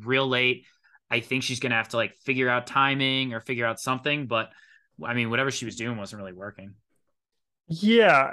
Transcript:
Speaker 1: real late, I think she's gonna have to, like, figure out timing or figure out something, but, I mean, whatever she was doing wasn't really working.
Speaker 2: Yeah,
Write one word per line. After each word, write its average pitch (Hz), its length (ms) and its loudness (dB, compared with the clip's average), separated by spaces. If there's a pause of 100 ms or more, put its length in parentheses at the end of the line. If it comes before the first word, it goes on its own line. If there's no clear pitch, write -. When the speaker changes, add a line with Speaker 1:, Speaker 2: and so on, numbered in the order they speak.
Speaker 1:
real 131 260 0
late, 127 380 0 (480)
I 120 80 0
think 131 220 -4
she's 123 160 -6
gonna 120 160 -2
have 113 140 -2
to, 120 80 -4
like, 110 180 -2 (100)
figure 127 240 0
out 123 180 0
timing 135 680 0
or 113 60 -6
figure 120 260 -4
out 113 140 -4
something, 135 480 -4
but, 110 220 -2 (540)
I 120 100 -4
mean, 120 160 0
whatever 131 220 0
she 127 140 -6
was 104 100 -10
doing 117 220 -6
wasn't 104 240 -12
really 95 120 -12
working. 98 400 -16 (960)
Speaker 2:
Yeah, 170 640 6